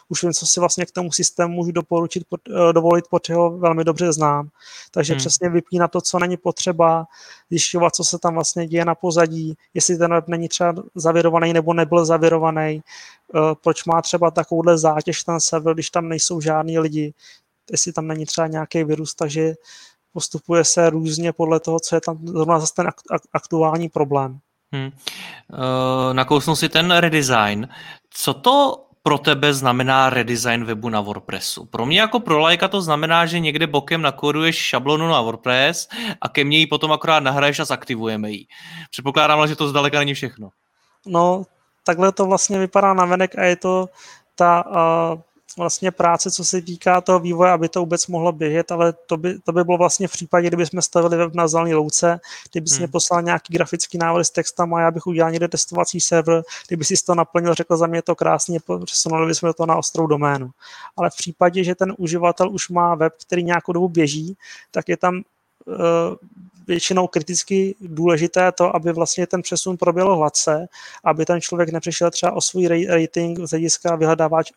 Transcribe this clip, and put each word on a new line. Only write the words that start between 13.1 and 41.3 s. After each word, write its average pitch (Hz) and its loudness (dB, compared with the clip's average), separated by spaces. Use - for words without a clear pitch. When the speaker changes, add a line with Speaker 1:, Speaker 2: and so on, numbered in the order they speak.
Speaker 1:
eh, 156 2
proč 160 0
má 165 2
třeba 170 0
takovouhle 165 2
zátěž 156 0
ten 170 -2
server, 160 0
když 160 -8
tam 165 -2
nejsou 165 -4
žádný 156 -2
lidi, 151 -2
jestli 170 -4
tam 160 -6
není 156 -6
třeba 165 -2
nějaký 156 -2
virus, 151 -4
takže 160 -2
postupuje 170 0
se 170 4
různě 160 -2
podle 160 0
toho, 165 -2
co 165 -2
je 165 2
tam 160 -6
zrovna 165 0
zase 156 -4
ten 175 -2
ak-, - -8
ak-, - -8
aktuální 160 0
problém. 139 -2
Speaker 2:
Hmm. 135 -6
Eh, 131 -2
nakousnu 139 2
si 160 0
ten 165 2
redesign. 131 2
Co - -4
to 269 2
pro 151 2
tebe 143 2
znamená 131 2
redesign 120 -2
webu 110 -6
na 110 -2
WordPressu? 101 -8
Pro 113 -6
mě 165 2
jako 220 0
pro 160 0
laika 170 2
to 196 -4
znamená, 160 0
že 170 -4
někde 156 -2
bokem 151 -2
nakóduješ 151 0
šablonu 151 -2
na 156 4
WordPress 127 0
a - -6
ke 143 0
mně 147 2
ji 160 4
potom 151 -2
akorát 156 2
nahraješ 143 0
a 156 -2
zaktivujeme 110 -6
ji. 104 -12
Předpokládám 151 2
ale, 151 4
že 151 -4
to 147 -2
zdaleka 143 0
není 143 -2
všechno. 113 -12
Speaker 1:
No, 180 0